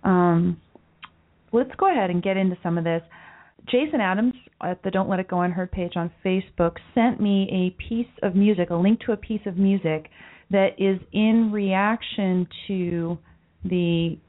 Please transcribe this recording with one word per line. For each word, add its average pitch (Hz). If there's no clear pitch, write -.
Um, 175
let's 254
go 392
ahead 208
and 175
get 190
into 190
some 170
of 165
this. 165
Jason 285
Adams 208
at 180
the 196
Don't 190
Let 185
It 185
Go 180
Unheard 180
page 175
on 170
Facebook 185
sent 233
me 196
a 185
piece 233
of 190
music, 196
a 175
link 196
to 240
a 208
piece 214
of 185
music 185
that 196
is 196
in 220
reaction 196
to 170
the 170